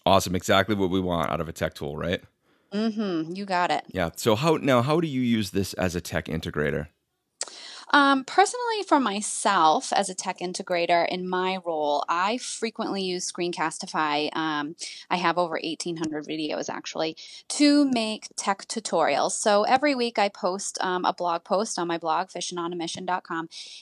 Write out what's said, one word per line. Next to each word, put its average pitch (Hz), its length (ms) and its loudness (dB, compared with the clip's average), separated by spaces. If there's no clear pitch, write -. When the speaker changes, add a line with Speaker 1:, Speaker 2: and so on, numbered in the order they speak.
Speaker 1:
Awesome. 92 300 4
Exactly 98 400 4
what 98 160 2
we 95 100 2
want 87 300 0
out 82 100 0
of 80 80 -4
a 82 40 -10
tech 78 220 -4
tool, 73 220 -6
right? 85 240 -2
Speaker 2:
Mm-hmm. 202 640 -2
You 202 80 -8
got 180 260 0
it. 147 160 -2
Speaker 1:
Yeah. 87 300 -2
So 110 180 2
how, 156 220 4
now, 127 260 4
how 151 160 2
do 170 80 2
you 131 140 -2
use 113 320 2
this 95 220 0
as 90 200 0
a 87 60 -2
tech 82 240 -4
integrator? 76 640 -2
Speaker 2:
Um, 277 320 6
personally, 440 640 2
for 311 100 6
myself 202 920 2
as 185 160 2
a 185 60 -10
tech - 260 -6
integrator 175 640 0
in 180 220 -4
my 185 360 0
role, 151 440 0
I 196 300 0
frequently 220 640 -6
use 185 280 -4
Screencastify. 160 1040 -2
Um, 156 400 -4
I 180 60 2
have 170 220 2
over 165 240 -2
eighteen 165 360 -6
hundred 151 280 -4
videos, 151 420 -4
actually, - 480 -6
to 294 340 6
make 220 520 -2
tech - 300 -2
tutorials. 160 680 0
So 208 300 4
every 269 320 4
week 240 240 0
I 202 100 4
post, 196 520 -4
um, 180 240 0
a - 80 4
blog 175 320 -2
post 202 340 0
on 175 80 -2
my 170 120 -2
blog, 170 320 -2
fish - 200 -8
and 175 80 -6
on 175 140 -4
a 180 40 -6
mission 170 280 -6
dot 180 180 -2
com, 165 260 -6